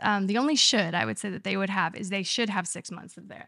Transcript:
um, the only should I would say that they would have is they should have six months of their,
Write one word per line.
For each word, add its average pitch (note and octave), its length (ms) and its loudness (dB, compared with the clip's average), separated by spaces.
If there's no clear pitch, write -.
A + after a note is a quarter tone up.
um, G3+ 240 2
the G3+ 120 2
only C#4+ 180 4
should F3+ 380 4
I C#3 100 2
would A2 140 -2
say G3+ 120 -6
that - 140 -8
they G3 120 -2
would G3 140 0
have F3+ 240 0
is G3 160 -8
they G3 140 -2
should A#3 260 0
have F#3+ 160 -2
six - 240 -8
months - 260 -14
of G3+ 120 -18
their, - 200 -16